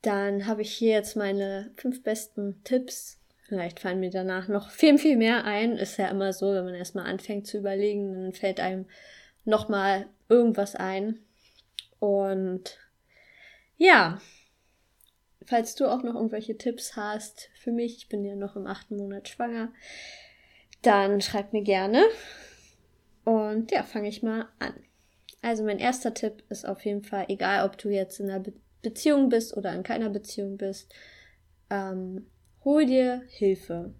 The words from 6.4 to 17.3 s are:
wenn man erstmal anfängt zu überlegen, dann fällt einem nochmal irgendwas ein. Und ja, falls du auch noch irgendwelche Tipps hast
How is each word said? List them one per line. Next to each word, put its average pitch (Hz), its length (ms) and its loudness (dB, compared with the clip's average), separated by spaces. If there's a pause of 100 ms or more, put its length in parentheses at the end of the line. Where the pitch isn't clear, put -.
wenn 185 100 -2
man 180 100 -8
erstmal 180 320 -8
anfängt 202 400 -6
zu - 120 -8
überlegen, 202 560 -2
dann 185 180 -6
fällt 185 260 -4
einem 185 280 -4 (580)
nochmal 196 640 2 (240)
irgendwas 226 460 6
ein. 196 440 -4 (800)
Und 196 800 -2 (1000)
ja, 214 420 8 (1300)
falls 226 300 0
du 269 120 2
auch 254 160 0
noch 233 120 -4
irgendwelche 220 420 -4
Tipps - 400 -6
hast 214 580 -8